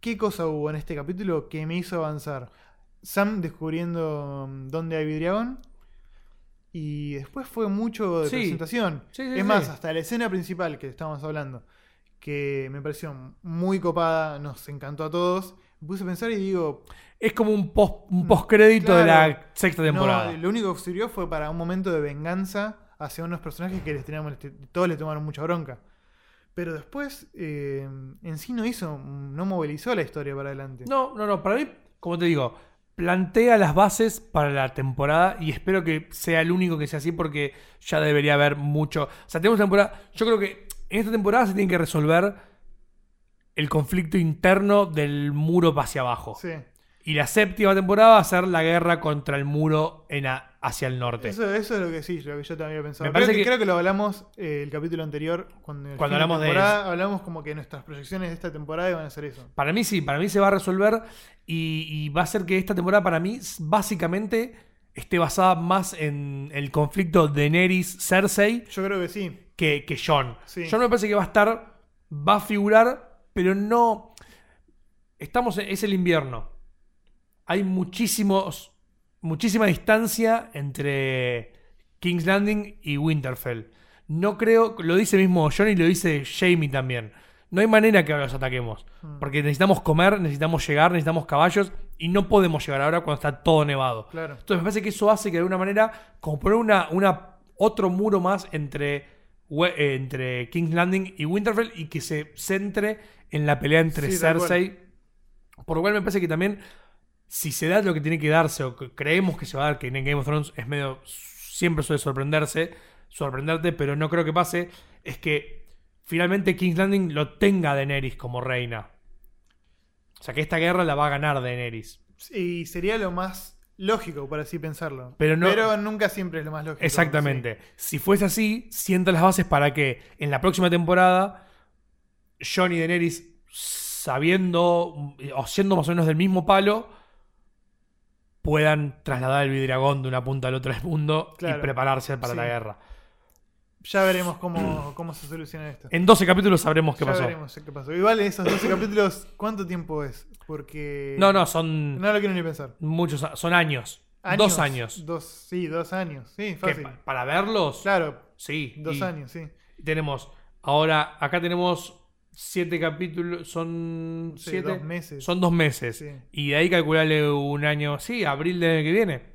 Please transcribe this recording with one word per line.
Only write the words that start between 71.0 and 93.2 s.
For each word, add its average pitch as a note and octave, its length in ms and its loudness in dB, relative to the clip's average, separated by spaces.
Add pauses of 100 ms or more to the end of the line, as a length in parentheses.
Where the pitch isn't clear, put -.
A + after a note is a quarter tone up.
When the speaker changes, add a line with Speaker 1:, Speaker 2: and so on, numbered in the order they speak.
Speaker 2:
que G#3 80 2
va G3+ 80 4
a - 20 0
estar, - 540 0 (320)
va D3+ 240 2
a G3+ 60 0
figurar, G#3+ 800 2 (120)
pero F#3+ 220 2
no. A3 580 2 (1040)
Estamos A3+ 400 -2
en, G3+ 120 -6
es G3 140 -4
el G3+ 100 0
invierno. D#3 560 0 (960)
Hay F#3+ 180 0
muchísimos, F#3+ 1080 -2 (480)
muchísima G3 440 0
distancia A3+ 880 2
entre C3+ 1000 -4 (460)
King's F3 260 -2
Landing G3+ 580 0
y C#3+ 140 -4
Winterfell. C3 720 -4 (360)
No F#3+ 300 0
creo, A3+ 420 6
lo E3 160 2
dice G3+ 220 4
mismo F3+ 380 6
Jon G#3 140 4
y G#3 60 4
lo E3+ 100 6
dice E3 400 2
Jaime E3+ 440 2
también. B2+ 420 -2 (400)
No F#3 100 2
hay A3 60 6
manera G#3+ 380 6
que D3+ 60 -4
ahora C#3+ 140 0
los B2+ 100 -8
ataquemos. B2+ 500 -4 (160)
Speaker 1:
Hmm. D3+ 180 -16
Speaker 2:
Porque C#3+ 220 -2
necesitamos D3 400 4
comer, F#3 400 4
necesitamos D#3 460 0
llegar, D3+ 240 6
necesitamos D#3+ 340 0
caballos F3+ 460 2 (260)
y E3 120 -4
no G3 200 2
podemos F3 360 4
llegar C#3 160 -2
ahora D#3+ 200 2
cuando D3+ 140 -2
está C#3+ 280 -4